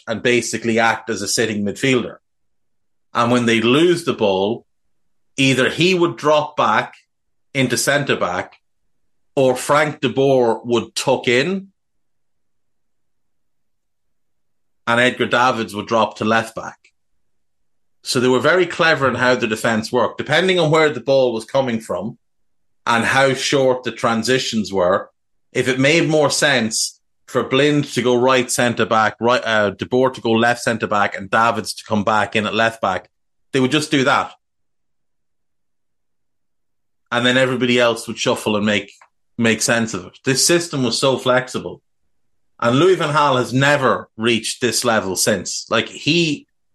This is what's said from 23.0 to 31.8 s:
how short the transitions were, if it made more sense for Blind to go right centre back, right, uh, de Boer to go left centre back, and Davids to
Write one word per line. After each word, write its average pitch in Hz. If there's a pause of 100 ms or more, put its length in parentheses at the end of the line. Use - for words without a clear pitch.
how 131
short 131
the 117
transitions 113
were, 95 (420)
if 123
it 131
made 151
more 151
sense 127 (260)
for 123
Blind 143
to 127
go 123
right 127
centre 120
back, 107
right, 117
uh, 107
de -
Boer 127
to 127
go 117
left 120
centre 113
back, 104
and 98
Davids 113
to -